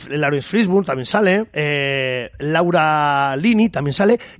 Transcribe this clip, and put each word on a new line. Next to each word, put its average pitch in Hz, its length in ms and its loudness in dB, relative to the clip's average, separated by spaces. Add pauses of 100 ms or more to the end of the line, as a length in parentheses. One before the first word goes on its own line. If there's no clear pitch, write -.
Lawrence 143 400 -2
Fishburne 196 360 2
también 131 200 -6
sale, 208 480 2
eh, 139 840 -2
Laura 151 1000 0
Linney 220 320 2
también 143 240 -4
sale, 208 260 2 (200)